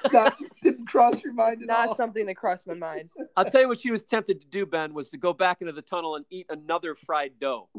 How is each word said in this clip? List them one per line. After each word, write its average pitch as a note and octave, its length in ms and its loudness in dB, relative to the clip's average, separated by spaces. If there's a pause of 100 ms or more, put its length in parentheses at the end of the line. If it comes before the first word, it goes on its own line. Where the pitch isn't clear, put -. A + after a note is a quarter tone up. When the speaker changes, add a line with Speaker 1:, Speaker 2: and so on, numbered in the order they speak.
(120)
Speaker 1:
not, C4+ 260 6 (260)
didn't B3 240 2
cross A#3+ 360 4
your C4 100 -10
mind A3+ 280 0
at A#3 60 -12
Speaker 2:
Not A3+ 220 2
Speaker 1:
all. A3 60 -4
Speaker 2:
something A3 300 -4
that F#3+ 100 -6
crossed F#3 320 -4
my E3+ 60 -10
mind. D#3+ 360 -10 (280)
Speaker 3:
I'll F#3+ 80 4
tell C4 160 6
you C4 60 6
what A#3 120 -4
she B3 120 -4
was A3 120 -2
tempted G#3+ 380 -2
to C#3+ 60 -20
do, F#3+ 180 -4
Ben, D#3 280 -4
was D3 180 -10
to D3 60 -16
go F3 160 0
back F3+ 280 0
into E3+ 120 -8
the D3 100 -14
tunnel E3 320 -6
and D3 140 -12
eat F#3 200 -16
another D#3+ 460 -4
fried D3 440 -4
dough. B2+ 400 -6